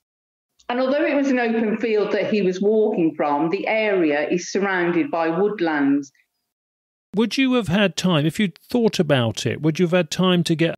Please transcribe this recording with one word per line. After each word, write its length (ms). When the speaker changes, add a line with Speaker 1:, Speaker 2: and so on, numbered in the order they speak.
Speaker 1:
And 140
although 240
it 100
was 140
an 100
open 380
field 340
that 220
he 80
was 180
walking 560
from, 340
the 160
area 640
is 240
surrounded 580
by 200
woodlands. 840
Speaker 2:
Would 220
you 160
have 160
had 260
time, 300
if 120
you'd 200
thought 420
about 460
it, 160
would 180
you 60
have 80
had 180
time 320
to 120
get 220